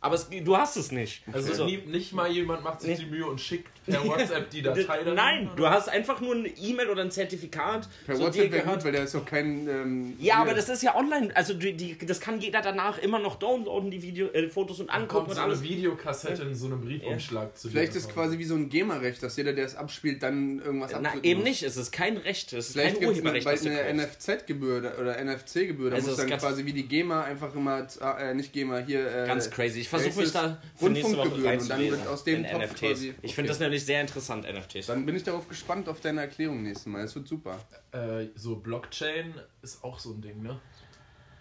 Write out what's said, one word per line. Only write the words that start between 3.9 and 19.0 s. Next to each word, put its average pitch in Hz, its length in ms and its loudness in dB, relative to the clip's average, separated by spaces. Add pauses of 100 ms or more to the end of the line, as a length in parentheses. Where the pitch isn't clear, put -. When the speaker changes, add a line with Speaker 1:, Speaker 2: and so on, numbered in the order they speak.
Speaker 1:
<laughs> - 20 2
Speaker 2:
WhatsApp 180 440 0
die 151 120 -8
Datei 156 440 2
dann, 175 100 2
Speaker 1:
Nein, 240 320 4
Speaker 2:
oder? 180 80 -8
Speaker 1:
du 156 140 6
hast 196 180 6
einfach 226 320 2
nur 247 160 0
eine 226 140 -2
E-Mail 233 400 -2
oder 190 140 2
ein 185 80 -2
Zertifikat, 180 760 -2 (180)
Speaker 3:
Per 135 120 2
Speaker 1:
so, 139 60 4
Speaker 3:
WhatsApp 165 100 4
Speaker 1:
dir 190 180 6
Speaker 3:
wäre - 0 -
gut, 156 140 4
Speaker 1:
gehört 185 180 2
Speaker 3:
weil 147 80 2
da 139 120 4
ist 139 120 -2
auch 147 80 0
kein, 147 460 0
ähm, 127 500 -2
Speaker 1:
Ja, 190 140 6
Speaker 3:
hier. - 80 8
Speaker 1:
aber 226 140 4
das 208 120 2
ist 254 160 0
ja 247 140 6
online, 269 400 4
also 185 160 6
die, 190 180 0
die, 170 340 -6
das 175 140 0
kann 220 220 -4
jeder 214 200 0
danach 196 360 0
immer 214 220 2
noch 202 180 -2
downloaden, 202 520 0
die 185 140 -6
Video, 180 240 -2
äh, 160 220 2
Fotos 190 320 -2
und 175 60 -8
Speaker 2:
Dann 220 160 0
Speaker 1:
angucken 202 240 2
Speaker 2:
kommt - 20 -2
Speaker 1:
und 190 60 -2
Speaker 2:
so - 60 0
Speaker 1:
alles. 185 200 2
Speaker 2:
eine 151 80 -4
Videokassette 170 720 -2
Speaker 1:
Ja. 139 80 -4
Speaker 2:
in 135 60 -4
so 123 100 -4
einem 131 160 -4
Briefumschlag 117 760 -4
zu 113 120 -8
dir - 80 -8
Speaker 3:
Vielleicht 165 180 2
ist 135 140 -4
Speaker 2:
bekommen. 165 180 0
Speaker 3:
quasi 165 120 0
wie 165 40 -4
so 165 120 0
ein 151 120 2
gema-Recht, 139 560 0